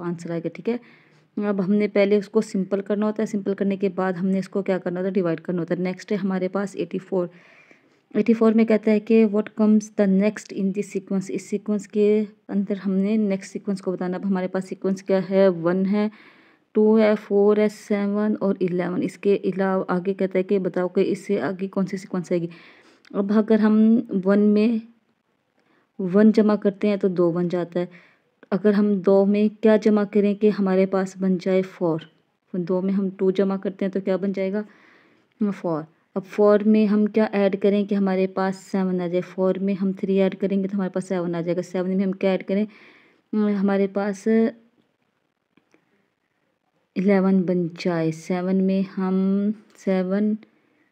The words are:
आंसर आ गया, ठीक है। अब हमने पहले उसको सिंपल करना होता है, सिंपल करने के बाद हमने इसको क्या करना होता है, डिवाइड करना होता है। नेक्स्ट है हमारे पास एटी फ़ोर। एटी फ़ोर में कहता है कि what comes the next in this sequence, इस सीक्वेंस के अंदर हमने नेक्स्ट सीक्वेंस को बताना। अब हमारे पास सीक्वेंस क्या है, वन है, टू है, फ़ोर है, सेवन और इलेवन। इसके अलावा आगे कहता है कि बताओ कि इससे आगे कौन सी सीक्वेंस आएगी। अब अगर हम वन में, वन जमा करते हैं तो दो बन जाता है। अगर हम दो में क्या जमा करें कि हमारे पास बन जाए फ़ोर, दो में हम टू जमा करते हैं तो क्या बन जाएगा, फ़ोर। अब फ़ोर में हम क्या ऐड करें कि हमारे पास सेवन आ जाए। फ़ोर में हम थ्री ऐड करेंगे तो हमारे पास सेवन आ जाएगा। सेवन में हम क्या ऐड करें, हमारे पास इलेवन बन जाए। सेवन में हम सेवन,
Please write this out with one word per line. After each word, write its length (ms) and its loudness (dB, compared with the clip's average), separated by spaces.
आंसर 320 -8
आ 60 -4
गया, 100 -8
ठीक 200 -8
है। 120 -4
अब 220 -2
हमने 280 0
पहले 300 2
उसको 220 -2
सिंपल 400 -4
करना 260 -4
होता 160 -4
है, 40 -2
सिंपल 280 -6
करने 220 -2
के 120 -2
बाद 280 -4
हमने 220 0
इसको 240 -4
क्या 160 -2
करना 220 -6
होता 80 -4
है, 60 -4
डिवाइड 260 -2
करना 180 -6
होता 160 -4
है। 80 -2
नेक्स्ट 300 -6
है 60 0
हमारे 300 -2
पास 280 -6
एटी 220 -6
फ़ोर। 320 -4
एटी 180 2
फ़ोर 200 4
में 120 4
कहता 240 2
है 100 2
कि 260 4
what 220 -2
comes 300 4
the 180 0
next 440 0
in 200 -4
this 240 -6
sequence, 340 -6
इस 200 -8
सीक्वेंस 360 -4
के 400 2
अंदर 280 -2
हमने 400 0
नेक्स्ट 360 -2
सीक्वेंस 280 -6
को 120 -4
बताना। 240 -4
अब 80 -8
हमारे 240 0
पास 180 -4
सीक्वेंस 360 -6
क्या 160 0
है, 300 4
वन 380 0
है, 240 0
टू 220 6
है, 180 4
फ़ोर 460 2
है, 80 2
सेवन 680 -2
और 260 -2
इलेवन। 400 -2
इसके 340 0
अलावा 540 -2
आगे 240 -2
कहता 240 -2
है 40 2
कि 160 0
बताओ 300 -2
कि 140 0
इससे 360 -2
आगे 300 -6
कौन 160 -2
सी 120 -6
सीक्वेंस 360 -8
आएगी। 160 -2
अब 180 -2
अगर 280 2
हम 520 4
वन 260 2
में, 420 4
वन 320 6
जमा 240 4
करते 320 -2
हैं 100 0
तो 100 0
दो 240 2
बन 160 -2
जाता 320 -4
है। 300 -10
अगर 220 2
हम 220 2
दो 280 4
में 260 2
क्या 260 4
जमा 280 2
करें 320 0
कि 120 2
हमारे 380 2
पास 320 -4
बन 200 0
जाए 240 0
फ़ोर, 440 -4
दो 240 -2
में 120 -2
हम 180 -2
टू 220 -2
जमा 240 0
करते 280 -6
हैं 80 -4
तो 80 -4
क्या 160 -2
बन 160 -4
जाएगा, 320 -4
फ़ोर। 420 -4
अब 60 -4
फ़ोर 420 2
में 220 4
हम 200 2
क्या 280 0
ऐड 220 2
करें 300 0
कि 80 -4
हमारे 320 0
पास 300 -4
सेवन 440 -4
आ 80 -4
जाए। 120 -2
फ़ोर 380 -2
में 160 -2
हम 180 -2
थ्री 260 -2
ऐड 160 2
करेंगे 340 -2
तो 60 -6
हमारे 160 -4
पास 180 -6
सेवन 260 -4
आ 60 -4
जाएगा। 220 -4
सेवन 280 -4
में 140 0
हम 80 -2
क्या 200 -2
ऐड 100 -2
करें, 240 -2
हमारे 320 0
पास 420 -6
इलेवन 460 4
बन 260 0
जाए। 420 -2
सेवन 460 -4
में 260 0
हम 720 -2
सेवन, 600 -2